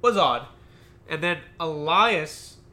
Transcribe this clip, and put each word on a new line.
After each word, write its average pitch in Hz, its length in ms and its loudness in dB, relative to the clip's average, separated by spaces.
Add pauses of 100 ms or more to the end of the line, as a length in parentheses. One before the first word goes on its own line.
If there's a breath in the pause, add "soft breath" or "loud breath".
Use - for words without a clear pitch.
was 240 140 2
odd. 131 320 0 (600 soft breath)
And 156 140 -6
then 175 160 0 (200)
Elias 165 960 0 (160)